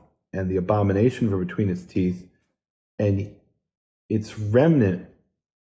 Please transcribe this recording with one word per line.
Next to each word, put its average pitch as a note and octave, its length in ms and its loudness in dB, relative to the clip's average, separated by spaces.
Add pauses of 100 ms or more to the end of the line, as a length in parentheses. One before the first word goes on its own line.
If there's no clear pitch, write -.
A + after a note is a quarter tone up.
(340)
and F#2 160 -4
the F#2 80 -2
abomination G#2 720 2
from F#2+ 160 -2
between G2 240 -2
its F2+ 140 -4
teeth, F2+ 440 -4 (720)
and G2+ 380 -2 (720)
its G#2+ 300 -4
remnant, A2 680 2 (640)